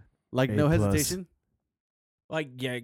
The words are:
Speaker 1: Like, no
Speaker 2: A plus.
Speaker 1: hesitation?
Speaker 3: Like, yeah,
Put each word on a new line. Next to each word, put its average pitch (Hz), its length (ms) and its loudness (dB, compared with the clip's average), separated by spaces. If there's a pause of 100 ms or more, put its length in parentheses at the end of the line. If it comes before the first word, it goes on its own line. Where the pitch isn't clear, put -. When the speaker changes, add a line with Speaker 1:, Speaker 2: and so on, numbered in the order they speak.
(360)
Speaker 1:
Like, 131 140 2
no 147 160 2
Speaker 2:
A 151 120 4
plus. 101 180 4
Speaker 1:
hesitation? 170 320 -2 (1000)
Speaker 3:
Like, 160 300 -4
yeah, 123 260 -4